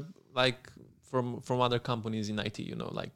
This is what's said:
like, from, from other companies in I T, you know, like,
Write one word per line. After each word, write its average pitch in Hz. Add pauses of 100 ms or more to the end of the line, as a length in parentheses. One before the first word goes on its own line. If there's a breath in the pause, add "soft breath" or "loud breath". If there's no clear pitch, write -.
(340)
like, 127 (380)
from, 120
from 127
other 120
companies 110
in 107
I -
T, -
you -
know, -
like, -